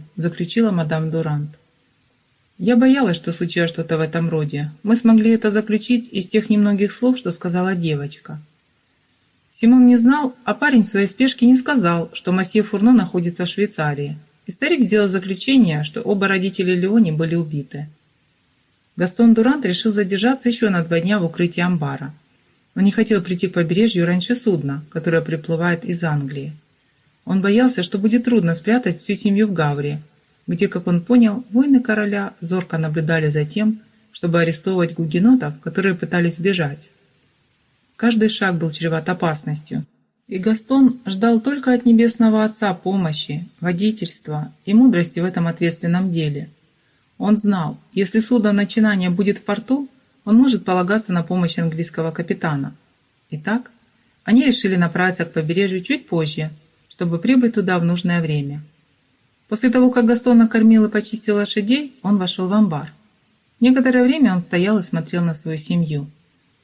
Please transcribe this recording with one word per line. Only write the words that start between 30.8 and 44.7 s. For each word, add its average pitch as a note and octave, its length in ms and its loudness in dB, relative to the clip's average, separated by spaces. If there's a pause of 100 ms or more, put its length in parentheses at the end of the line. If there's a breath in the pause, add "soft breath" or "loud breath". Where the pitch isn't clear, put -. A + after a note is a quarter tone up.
он F3 140 2
понял, A#3 500 2
воины C4 300 4
короля G3+ 600 -2
зорко F3 380 -4
наблюдали D#3 520 -2
за D3+ 140 -2
тем, G#3+ 360 -2 (320 soft breath)
чтобы E3+ 280 0
арестовывать E3+ 540 -2
гугенотов, F3 680 2
которые F#3 340 -2
пытались E3+ 440 -2
бежать. E3+ 520 -4 (1080)
Каждый A3 320 2
шаг F#3+ 300 -2
был D#3+ 120 -4
чреват D#3+ 380 -4
опасностью, D#3 760 -6 (440)
и F#3+ 100 -8
Гастон A#3 680 2
ждал A3 340 2
только C4 320 -2
от B3 140 0
Небесного A3+ 580 4
Отца G#3+ 300 -2
помощи, F3 720 -4 (120)
водительства E3+ 920 -4 (140)
и G3+ 80 0